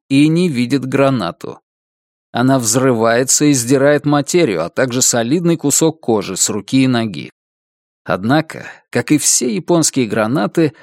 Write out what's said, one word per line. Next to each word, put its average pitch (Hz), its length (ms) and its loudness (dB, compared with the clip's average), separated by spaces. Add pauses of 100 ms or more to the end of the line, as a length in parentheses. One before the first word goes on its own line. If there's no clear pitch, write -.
и 139 180 4
не 170 220 2
видит 127 360 -2
гранату. 131 760 -2 (720)
Она 131 260 2
взрывается 120 840 0
и 147 80 4
сдирает 135 520 2
материю, 143 600 0
а 87 40 -10
также 127 320 -2
солидный 143 540 0
кусок 156 460 0
кожи 95 340 -2
с - 140 -2
руки 107 340 0
и 131 40 2
ноги. 107 440 -4 (720)
Однако, 107 600 -2 (240)
как - 220 -4
и 151 60 4
все - 360 -2
японские 160 540 0
гранаты, 151 760 -2